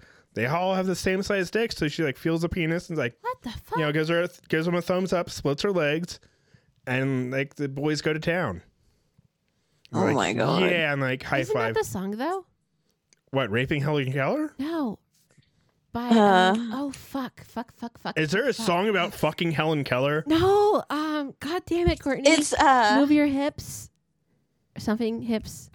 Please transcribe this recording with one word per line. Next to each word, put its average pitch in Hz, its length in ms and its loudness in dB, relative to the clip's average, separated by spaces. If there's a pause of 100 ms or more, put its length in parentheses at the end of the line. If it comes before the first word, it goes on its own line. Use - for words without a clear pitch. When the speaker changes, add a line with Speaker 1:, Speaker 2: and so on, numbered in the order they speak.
(360)
Speaker 1:
They 107 120 0
all 180 280 0
have 185 120 0
the 180 80 0
same 190 260 0
size 196 300 -2
dicks, 233 260 -2
so 160 100 -2
she, 160 160 -4
like, 135 140 -2
feels 165 240 -2
the 170 80 -2
penis 165 400 -2
and's 165 100 -6
like, 123 220 -4
Speaker 2:
What 508 220 -6
the 240 80 -10
fuck? - 260 -8
Speaker 1:
you 160 60 0
know, 151 80 0
gives 156 180 0
her 170 140 2
a 175 40 -2
th-, - 220 -20
gives 160 180 0
him 175 80 0
a 175 60 0
thumbs 185 320 -2
up, 175 160 -2
splits - 340 -2
her 202 80 0
legs, 165 480 -2 (680)
and, 127 440 -2
like, 139 240 -4
the 143 140 -4
boys 143 320 -2
go 156 120 0
to 156 60 -4
town. 160 420 -2 (1300)
Speaker 3:
Oh - 100 0
Speaker 1:
Like, 180 100 2
Speaker 3:
my 95 180 2
God. - 300 2
Speaker 1:
"Yeah," 170 280 2
and, 139 100 -2
like, 127 200 -2
high - 200 -2
Speaker 2:
Isn't 127 120 -4
Speaker 1:
five. 453 220 0
Speaker 2:
that 440 60 0
the - 60 -4
song, 190 300 -6
though? 349 280 -6 (840)
Speaker 1:
What, 131 220 -2
Raping 127 300 0
Helen 143 300 0
Keller? 196 460 -2
Speaker 2:
No. 294 400 -4 (920)
By, 240 180 -6
Speaker 3:
Uh. 196 460 8
Speaker 2:
um, 226 180 -4
oh, 277 180 -6
fuck, - 540 -10
fuck, - 320 -10
fuck, - 220 -14
fuck, - 180 -8
Speaker 1:
Is 156 140 0
Speaker 2:
fuck, 190 100 2
Speaker 1:
there 277 80 0
a 220 40 2
Speaker 2:
fuck, 226 120 -6
Speaker 1:
song 185 240 2
about 190 220 0
Speaker 2:
fuck. - 80 -14
Speaker 1:
fucking 165 320 0
Helen 156 320 0
Keller? 139 420 0
Speaker 2:
No, 392 640 4
um, 302 500 -4
God 330 280 -4
damn 339 220 0
it, 320 100 0
Courtney. 269 320 0
Speaker 3:
It's, 302 220 2
uh, 247 460 6
Speaker 2:
Move 285 120 4
Your 294 160 6
Hips. - 640 -4 (880)
Something 226 420 -2
hips. 220 540 -6